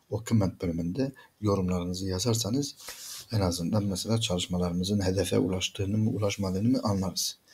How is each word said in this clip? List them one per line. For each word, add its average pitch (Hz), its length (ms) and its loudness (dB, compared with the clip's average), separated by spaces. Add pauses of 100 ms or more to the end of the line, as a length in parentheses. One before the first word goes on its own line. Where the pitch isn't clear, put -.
(100)
O - 140 -4
comment 101 380 2
bölümünde 90 500 -2 (280)
yorumlarınızı 92 640 0
yazarsanız 110 720 0 (560)
en 107 80 2
azından 90 440 2
mesela 104 360 0
çalışmalarımızın 90 840 0
hedefe 95 320 2
ulaştığını 98 600 0
mı, 110 120 2
ulaşmadığını 101 580 0
mı 131 140 2
anlarız. 95 560 -2 (160)